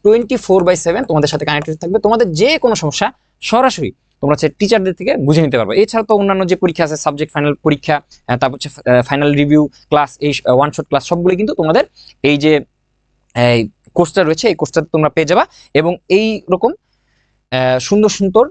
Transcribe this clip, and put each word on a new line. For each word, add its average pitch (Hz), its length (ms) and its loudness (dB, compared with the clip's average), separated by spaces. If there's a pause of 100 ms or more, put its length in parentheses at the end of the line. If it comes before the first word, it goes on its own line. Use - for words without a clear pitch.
টোয়েন্টি 226 320 2
ফোর 190 280 0
বাই 180 120 2
সেভেন 175 280 -4
তোমাদের 147 240 0
সাথে 147 160 -4
কানেক্টেড 147 340 -4
থাকবে। 185 200 -4
তোমাদের 214 340 0
যে 240 260 2
কোনো 233 160 0
সমস্যা 190 380 -4 (280)
সরাসরি 220 500 0 (300)
তোমরা 147 140 0
হচ্ছে 151 140 0
টিচারদের 196 460 0
থেকে 254 220 -4
বুঝে 156 260 2
নিতে 127 160 0
পারবে। 107 180 -2
এছাড়া 220 280 0
তো 214 120 2
অন্যান্য 196 300 0
যে 175 100 0
পরীক্ষা 170 280 0
আছে, 151 120 -4
সাবজেক্ট 147 360 -4
ফাইনাল 147 220 -2
পরীক্ষা, 151 420 -2
আহ, - 400 -6
তারপর 131 180 -2
হচ্ছে, 143 140 -12
আহ, 123 340 0
ফাইনাল 143 320 0
রিভিউ 147 320 2
ক্লাস, - 540 -2
এই, 147 120 -2 (120)
আহ, 123 120 2
ওয়ান 143 160 2
শট - 160 -8
ক্লাস 139 160 -2
সবগুলো 175 320 0
কিন্তু 220 180 -4
তোমাদের 170 300 2 (380)
এই 147 160 2
যে, 151 220 2 (720)
এই 120 340 2 (260)
কোর্সটা 175 300 0
রয়েছে, 156 240 0
এই 160 60 0
কোর্সটা 156 280 -2 (100)
তোমরা 156 160 2
পেয়ে 160 180 0
যাবা। 208 200 2 (280)
এবং 165 220 0 (120)
এই 214 420 -4
রকম, 214 220 0
আহ, - 1040 -6
সুন্দর 208 300 2
সুন্দর 202 420 0